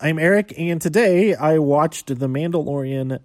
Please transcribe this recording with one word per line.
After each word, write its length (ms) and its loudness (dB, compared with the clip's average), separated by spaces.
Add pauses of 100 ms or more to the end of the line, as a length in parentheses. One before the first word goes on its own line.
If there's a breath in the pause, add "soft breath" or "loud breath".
I'm 180 -2
Eric, 380 2
and 240 -4
today 520 2
I 240 2
watched 500 0
The 200 -4
Mandalorian 960 -4